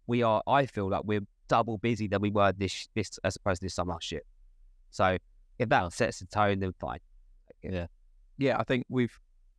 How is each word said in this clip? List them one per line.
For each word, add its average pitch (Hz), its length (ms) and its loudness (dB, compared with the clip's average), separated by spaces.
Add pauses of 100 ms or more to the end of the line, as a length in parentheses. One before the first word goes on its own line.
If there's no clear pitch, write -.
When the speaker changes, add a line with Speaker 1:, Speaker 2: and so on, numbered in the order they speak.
Speaker 1:
we 120 160 2
are, 110 240 4
I 135 180 4
feel 98 240 -4
like 92 140 0
we're 104 240 0 (220)
double 117 280 2
busy 110 300 0
than 98 140 0
we 104 80 2
were 101 240 4
this, 95 420 -4
this, - 300 -4
as 101 100 0
opposed 95 240 -2
to 95 60 -8
this 90 100 -6
time 87 120 -2
last 85 240 -8
year. 80 100 -8 (680)
So 92 260 2 (420)
if 117 100 0
that 101 240 2
sets - 260 -2
the 95 80 -14
tone, 101 320 2
then 95 200 -2
fine. 65 200 -6 (600)
Speaker 2:
Yeah. 90 260 -6 (500)
Speaker 3:
Yeah, 135 200 0
I 113 60 -2
think 123 260 0
we've, 123 260 0 (440)